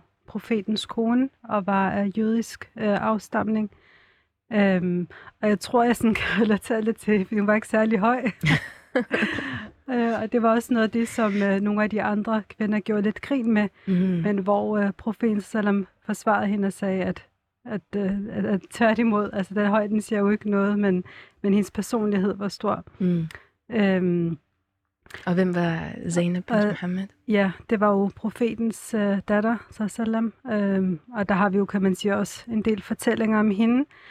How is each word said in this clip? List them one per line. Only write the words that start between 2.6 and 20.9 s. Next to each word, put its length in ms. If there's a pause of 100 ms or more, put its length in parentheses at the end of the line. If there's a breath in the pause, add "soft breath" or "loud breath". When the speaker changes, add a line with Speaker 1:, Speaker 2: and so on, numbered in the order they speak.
Speaker 1:
øh, 240
afstamning. 720 (800 soft breath)
Øhm, 540 (340 loud breath)
og 80
jeg 100
tror, 240
jeg 120
sådan 240
<laughs> 20
kan 200
relatere 400
lidt 160
til, 280
fordi 140
hun 80
var 80
ikke 120
særlig 320
høj. 260
<laughs> 60 (1600 loud breath)
Øh, 320
og 100
det 100
var 100
også 220
noget 100
af 80
det, 160
som, 260
øh, 280
nogle 220
af 60
de 140
andre 460
kvinder 300
gjorde 220
lidt 200
grin 320
med. 160 (180 soft breath)
Speaker 2:
Mhm. 100
Speaker 1:
Men 400
hvor, 400
øh, 140
profeten 500
sallam 460 (180)
forsvarede 420
hende 200
og 60
sagde, 300
at, 220 (400)
at, 160 (140)
øh, 160 (200)
at, 140
at 160 (120)
tværtimod, 600
altså, 200
den 140
højden 340
siger 180
jo 100
ikke 200
noget, 300
men, 240 (380 loud breath)